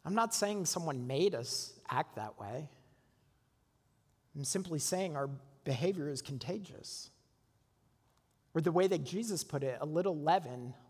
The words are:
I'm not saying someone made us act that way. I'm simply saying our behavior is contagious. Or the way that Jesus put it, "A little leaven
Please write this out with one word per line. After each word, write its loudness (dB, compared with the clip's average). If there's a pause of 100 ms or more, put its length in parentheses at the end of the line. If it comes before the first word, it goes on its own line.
I'm -2
not 4
saying 2
someone 0
made 4
us -4 (160)
act 0
that -8
way. -6 (1700)
I'm -6
simply -2
saying 0
our 0 (340)
behavior 0
is -4
contagious. -8 (1400)
Or 2
the 2
way 6
that 2
Jesus -2
put -2
it, 0
"A -2
little 0
leaven 0 (160)